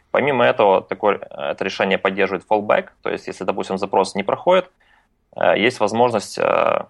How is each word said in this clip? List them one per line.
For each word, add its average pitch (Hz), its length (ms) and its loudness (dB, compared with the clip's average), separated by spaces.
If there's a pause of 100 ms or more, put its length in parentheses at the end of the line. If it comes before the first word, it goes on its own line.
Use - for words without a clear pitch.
(120)
Помимо 123 340 2
этого, 110 360 4
такое, 98 360 -2
э, - 340 -10
это - 140 -6
решение 95 320 -2
поддерживает 95 520 -2
fallback, 107 400 0 (120)
то - 80 -4
есть - 180 -6
если, - 160 -10
допустим, 95 340 -4
запрос 98 380 -2
не 98 80 -4
проходит, 180 480 0 (640)
э, 87 220 2
есть 117 240 0
возможность, 110 580 0
э, 50 500 0